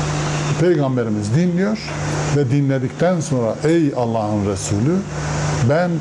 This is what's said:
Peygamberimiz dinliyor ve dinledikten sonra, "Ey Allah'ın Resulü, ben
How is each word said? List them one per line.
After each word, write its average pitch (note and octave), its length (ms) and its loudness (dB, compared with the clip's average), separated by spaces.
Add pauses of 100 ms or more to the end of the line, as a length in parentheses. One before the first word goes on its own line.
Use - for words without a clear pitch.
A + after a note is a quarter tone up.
(600)
Peygamberimiz B2 720 2
dinliyor F3+ 440 2 (580)
ve C#3+ 140 2
dinledikten C#3 720 0
sonra, A#2 440 0
"Ey D#3 320 2
Allah'ın G#2+ 500 0
Resulü, G#2 500 0 (720)
ben F3 220 2 (100)